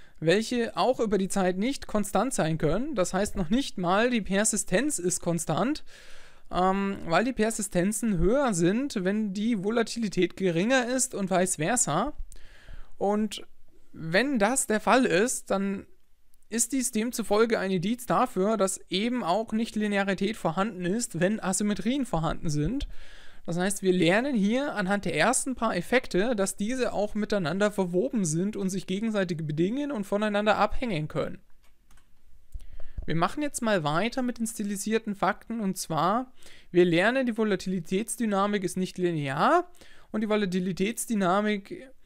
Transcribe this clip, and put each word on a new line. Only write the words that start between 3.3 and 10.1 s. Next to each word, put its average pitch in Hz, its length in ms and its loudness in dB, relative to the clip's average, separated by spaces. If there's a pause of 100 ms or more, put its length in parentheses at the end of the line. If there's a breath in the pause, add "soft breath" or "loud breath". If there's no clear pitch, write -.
noch 185 140 -2
nicht 254 280 0
mal 196 320 2
die 240 100 0
Persistenz 202 800 0
ist 175 220 0
konstant, 170 640 0 (640 loud breath)
ähm, 196 560 2
weil 170 180 4
die 254 80 0
Persistenzen 214 880 0
höher 226 360 4
sind, 196 500 0
wenn 202 280 0
die 208 300 0
Volatilität 214 760 0